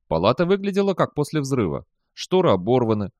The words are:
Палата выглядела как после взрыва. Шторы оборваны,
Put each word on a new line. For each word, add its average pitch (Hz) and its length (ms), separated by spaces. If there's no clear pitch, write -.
Палата 87 360
выглядела 196 480
как 156 220
после 147 260
взрыва. 123 460
Шторы 180 380
оборваны, 107 680